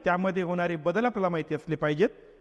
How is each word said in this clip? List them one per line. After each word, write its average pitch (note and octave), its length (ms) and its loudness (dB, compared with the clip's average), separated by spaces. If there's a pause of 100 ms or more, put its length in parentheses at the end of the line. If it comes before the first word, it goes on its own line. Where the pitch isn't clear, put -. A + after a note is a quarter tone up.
त्यामध्ये F#3 380 0
होणारे F3 320 -2
बदल F3 300 0
आपल्याला G3+ 240 0
माहिती D#3+ 260 -2
असले D3+ 200 -4
पाहिजेत D3+ 340 2 (320)